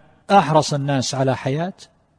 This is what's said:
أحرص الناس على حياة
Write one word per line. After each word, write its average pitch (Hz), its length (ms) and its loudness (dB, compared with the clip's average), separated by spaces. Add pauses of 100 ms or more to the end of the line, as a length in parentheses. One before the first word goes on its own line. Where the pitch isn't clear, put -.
(320)
أحرص 156 420 4
الناس 139 420 -2
على 131 200 0
حياة 156 380 -4 (460)